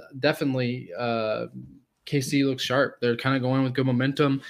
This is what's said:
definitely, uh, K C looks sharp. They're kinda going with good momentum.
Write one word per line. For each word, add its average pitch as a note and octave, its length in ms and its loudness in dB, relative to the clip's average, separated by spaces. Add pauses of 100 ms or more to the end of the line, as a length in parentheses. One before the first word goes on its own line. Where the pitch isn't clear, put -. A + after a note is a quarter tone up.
(200)
definitely, C3 800 0
uh, A#2 500 -2 (580)
K C#3+ 140 0
C C#3 240 2
looks C3 200 0
sharp. C3 360 0
They're A#2+ 160 2
kinda C3+ 240 0
going C3 240 2
with B2+ 120 -2
good C3+ 100 2
momentum. C3+ 640 2